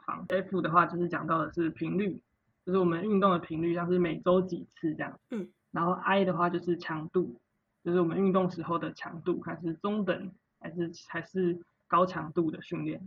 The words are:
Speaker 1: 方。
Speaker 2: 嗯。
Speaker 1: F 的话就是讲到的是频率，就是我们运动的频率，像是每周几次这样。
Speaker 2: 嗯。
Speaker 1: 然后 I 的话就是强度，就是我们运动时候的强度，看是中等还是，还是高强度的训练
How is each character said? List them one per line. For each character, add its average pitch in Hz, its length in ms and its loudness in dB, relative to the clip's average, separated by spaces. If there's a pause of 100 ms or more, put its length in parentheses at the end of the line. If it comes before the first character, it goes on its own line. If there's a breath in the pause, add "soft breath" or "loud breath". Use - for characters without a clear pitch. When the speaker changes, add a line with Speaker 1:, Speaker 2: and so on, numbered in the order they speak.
Speaker 1:
方。 160 240 -10
Speaker 2:
嗯。 185 120 0
Speaker 1:
F 185 200 -2
的 156 100 0
话 170 140 6
就 170 120 -4
是 175 120 0
讲 156 180 -4
到 165 120 2
的 151 120 -2
是 165 180 0
频 165 280 -2
率， 190 240 -2 (440)
就 180 60 -4
是 190 80 4
我 185 60 4
们 170 180 2
运 208 160 4
动 196 120 6
的 175 80 2
频 160 220 -6
率， 170 140 0
像 175 160 0
是 180 80 4
每 170 200 2
周 180 220 4
几 180 300 -4
次 156 240 -4
这 156 80 -6
样。 - 160 -12 (120)
Speaker 2:
嗯。 202 180 -6 (200)
Speaker 1:
然 165 160 -2
后 180 60 2
I 190 320 2
的 180 120 0
话 175 140 2
就 170 100 -2
是 170 180 0
强 160 320 -6
度， - 300 -2 (440)
就 175 80 -2
是 180 80 4
我 175 60 4
们 165 120 0
运 190 140 4
动 185 180 4
时 165 140 -8
候 165 160 -2
的 151 140 -6
强 175 280 -12
度， 175 200 -2
看 165 200 -10
是 165 140 -4
中 208 300 -2
等 180 260 -2 (280)
还 170 120 -10
是， 170 200 -4 (180)
还 170 120 -6
是 175 380 -2 (280)
高 175 180 4
强 160 260 -6
度 165 180 2
的 - 120 -6
训 156 240 -6
练 156 220 -6